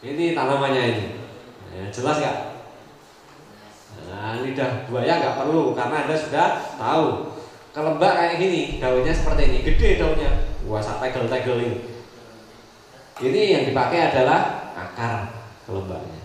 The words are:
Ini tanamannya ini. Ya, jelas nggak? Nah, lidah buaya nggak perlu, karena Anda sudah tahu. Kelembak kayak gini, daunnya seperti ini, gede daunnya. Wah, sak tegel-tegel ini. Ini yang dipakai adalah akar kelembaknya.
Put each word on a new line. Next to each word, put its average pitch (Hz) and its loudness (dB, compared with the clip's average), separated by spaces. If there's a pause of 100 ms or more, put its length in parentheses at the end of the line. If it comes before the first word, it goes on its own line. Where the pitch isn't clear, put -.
Ini 160 -2
tanamannya 135 0 (100)
ini. 104 -4 (680)
Ya, 92 -10
jelas 147 -2
nggak? 139 -2 (1700)
Nah, 107 -8
lidah 131 -4
buaya 131 0
nggak 175 -2
perlu, 143 2
karena 139 -2
Anda 156 -2
sudah 156 0 (300)
tahu. 147 0 (400)
Kelembak 156 2
kayak 170 0
gini, 180 0 (200)
daunnya 127 2
seperti - 4
ini, - 4
gede - 6
daunnya. 151 4 (340)
Wah, 107 -2
sak - -4
tegel-tegel 127 -2
ini. 120 -2 (1400)
Ini 202 2 (120)
yang 139 2
dipakai 165 2
adalah - 2
akar 104 -6 (320)
kelembaknya. 87 -10